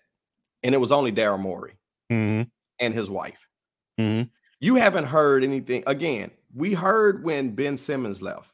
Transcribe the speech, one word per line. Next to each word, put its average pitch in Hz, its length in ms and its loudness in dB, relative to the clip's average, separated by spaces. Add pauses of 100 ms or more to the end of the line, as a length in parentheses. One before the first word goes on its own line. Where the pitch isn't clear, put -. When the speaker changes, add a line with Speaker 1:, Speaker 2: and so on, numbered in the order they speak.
(640)
Speaker 1:
and 127 120 2
it 139 40 4
was 123 140 2
only 139 200 2
Daryl 104 260 2
Morey 95 360 -8 (360)
Speaker 2:
Mm-hmm. 110 380 0 (320)
Speaker 1:
and 117 140 -2
his 107 160 -6
wife. 87 360 -10 (540)
Speaker 2:
Mm-hmm. 110 280 0 (320)
Speaker 1:
You 226 160 2
haven't 190 280 2
heard 143 400 4
anything. 127 420 -2
Again, 139 440 -2 (240)
we 165 180 -4
heard 196 520 2
when 139 300 -2
Ben 143 220 -2
Simmons 120 460 -6
left - 320 -12